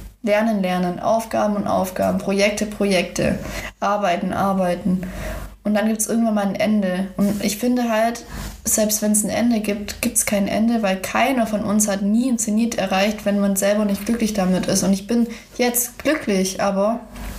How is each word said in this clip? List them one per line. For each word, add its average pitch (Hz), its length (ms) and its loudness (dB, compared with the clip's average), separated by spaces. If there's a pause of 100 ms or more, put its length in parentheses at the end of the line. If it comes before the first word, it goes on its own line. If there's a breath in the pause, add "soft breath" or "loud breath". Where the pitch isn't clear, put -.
(220 loud breath)
Lernen, 208 400 2
lernen, 180 380 0
Aufgaben 220 560 0
und 202 120 -2
Aufgaben, 190 500 0
Projekte, 196 480 0
Projekte, 196 720 0 (420 loud breath)
arbeiten, 196 520 0
arbeiten. 185 680 0 (600 loud breath)
Und 208 120 0
dann 208 120 2
gibt's 220 200 0
irgendwann 226 280 2
mal 202 120 2
ein 190 100 0
Ende. 196 500 2 (100)
Und 202 280 2
ich - 140 -2
finde 247 320 2
halt, 226 340 0 (400 loud breath)
selbst 214 360 0
wenn's 214 220 2
ein - 80 -2
Ende 226 300 2
gibt, 202 420 -4
gibt's - 240 0
kein 202 220 0
Ende, 226 340 2
weil 190 140 2
keiner 226 500 0
von 208 160 -2
uns 208 260 2
hat 196 140 -2
nie 226 280 2
ein 233 80 0
Zenit 226 380 0
erreicht, 196 500 0
wenn 202 120 2
man 202 160 2
selber 202 300 2
nicht 196 220 -2
glücklich 226 280 0
damit 185 320 2
ist. 190 160 2
Und 185 100 2
ich 190 140 -2
bin 233 220 0 (280 loud breath)
jetzt - 420 -2
glücklich, 208 600 0
aber 202 400 0 (380 loud breath)